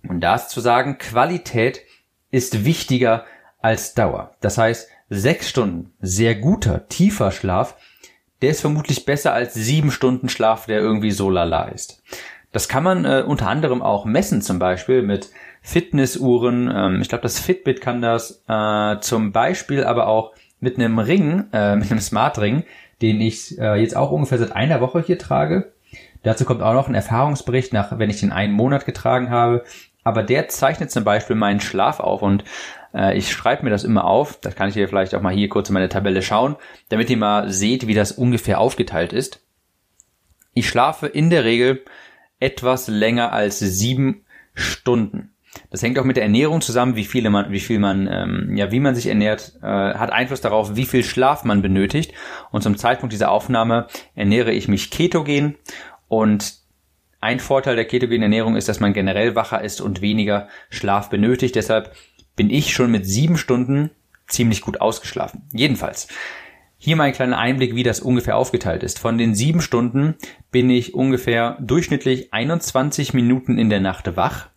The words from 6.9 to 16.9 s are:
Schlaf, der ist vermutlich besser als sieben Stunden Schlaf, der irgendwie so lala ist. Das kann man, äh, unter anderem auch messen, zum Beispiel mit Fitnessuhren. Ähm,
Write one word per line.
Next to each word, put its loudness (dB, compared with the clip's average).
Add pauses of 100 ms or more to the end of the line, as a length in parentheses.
Schlaf, -2 (680)
der 2
ist -4
vermutlich -2
besser 0
als -4
sieben 0
Stunden 0
Schlaf, 0
der -2
irgendwie 0
so 0
lala 0
ist. -14 (520)
Das -4
kann 0
man, 2
äh, 2
unter 0
anderem 0
auch 0
messen, 2
zum -2
Beispiel 2
mit -2 (320)
Fitnessuhren. 0
Ähm, 0